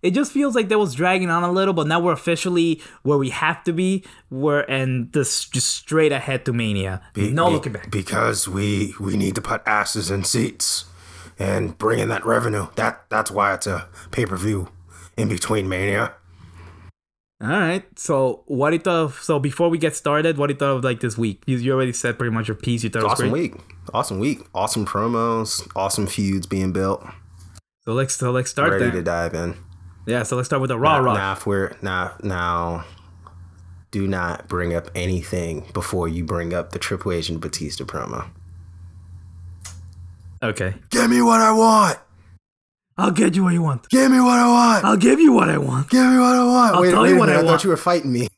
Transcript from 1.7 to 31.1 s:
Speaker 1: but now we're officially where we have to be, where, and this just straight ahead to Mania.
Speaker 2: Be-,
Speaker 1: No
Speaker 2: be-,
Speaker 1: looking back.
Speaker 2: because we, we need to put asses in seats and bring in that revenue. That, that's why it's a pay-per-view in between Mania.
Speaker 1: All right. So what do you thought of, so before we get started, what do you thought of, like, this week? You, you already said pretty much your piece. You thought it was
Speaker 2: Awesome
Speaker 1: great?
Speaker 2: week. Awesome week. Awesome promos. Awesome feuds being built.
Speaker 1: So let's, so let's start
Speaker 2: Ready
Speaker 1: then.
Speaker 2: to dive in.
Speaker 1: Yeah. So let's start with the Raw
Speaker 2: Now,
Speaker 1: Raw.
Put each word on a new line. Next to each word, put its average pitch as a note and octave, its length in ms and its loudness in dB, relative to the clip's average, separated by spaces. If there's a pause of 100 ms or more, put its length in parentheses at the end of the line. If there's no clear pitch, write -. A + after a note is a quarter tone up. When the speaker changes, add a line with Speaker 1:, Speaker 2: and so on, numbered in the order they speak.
Speaker 1:
but D#3+ 140 0
now D#3+ 120 2
we're F3 140 2
officially E3+ 640 0 (220)
where C#3+ 160 2
we C3+ 120 -2
have D#3+ 340 -2
to F3 80 -2
be, F#3 300 0 (280)
where, C#3+ 400 0
and C3 420 -2
this - 340 -2
just - 280 -2
straight D#3 380 0
ahead C3 340 -4
to C3 80 -2
Mania. G2 480 -4 (120)
Speaker 2:
Be-, G#2 180 0
Speaker 1:
No E3 160 2
Speaker 2:
be-, E3+ 60 2
Speaker 1:
looking C#3 180 -6
back. - 180 -12
Speaker 2:
because G#2+ 580 -2
we, G2+ 520 -2
we G2 160 -4
need F#2+ 180 -2
to G#2 80 -6
put A2+ 240 -4
asses G#2 440 -2
in G2 140 -4
seats - 600 -2 (540)
and G2 380 -4
bring A2 220 0
in G#2+ 100 -2
that G2+ 160 -4
revenue. A2 520 -2
That, A2 340 -4
that's G#2+ 200 0
why G2+ 220 0
it's - 140 -4
a F#2 220 -6 (220)
pay-per-view G2 580 -4 (500)
in A2 100 0
between G2 400 -2
Mania. G2 460 -2 (1300)
Speaker 1:
All G#2+ 80 -4
right. F3+ 340 -2 (140)
So C3+ 480 0
what C#3 240 0
do E3+ 60 0
you D#3+ 40 -2
thought E3+ 220 0
of, C#3+ 180 -4
so D3+ 200 -2
before D3 280 0
we E3+ 80 0
get D#3 200 -2
started, D3+ 420 0
what C#3+ 80 0
do C#3+ 80 0
you C#3 40 -12
thought C#3 180 0
of, B2 80 -4
like, B2 160 -2
this A#2 180 -4
week? A2 280 -4
You, C3 120 -2
you B2 160 0
already C3 180 0
said A#2 240 -4
pretty A#2+ 160 -2
much A2 140 -2
your A2 80 -4
piece. A#2 300 -4
You A2+ 60 -2
thought A2+ 100 -4
it A2 40 0
was G#2 100 2
Speaker 2:
Awesome B2 160 0
Speaker 1:
great? D#3 240 -2
Speaker 2:
week. - 60 -20 (320)
Awesome G#2+ 280 -4
week. C3+ 180 -2 (160)
Awesome G2+ 320 -2
promos. A2+ 880 -2
Awesome G2 320 -2
feuds F#2+ 400 -2
being F#2+ 260 -2
built. F#2+ 320 -2 (760)
Speaker 1:
So A2+ 120 -8
let's, C3 220 -2
so B2 160 -2
let's B2+ 180 0
start C#3+ 220 0
Speaker 2:
Ready G2 140 0
Speaker 1:
then. A#2+ 100 0
Speaker 2:
to F2+ 80 -4
dive E2+ 320 -2
in. E2+ 220 -6 (500)
Speaker 1:
Yeah. A#2 160 -2
So B2 140 -4
let's B2+ 120 -4
start C#3 140 0
with C3 60 -2
the B2 100 -2
Raw D3 200 2
Speaker 2:
Now, C3 60 2
Speaker 1:
Raw. A#2+ 100 2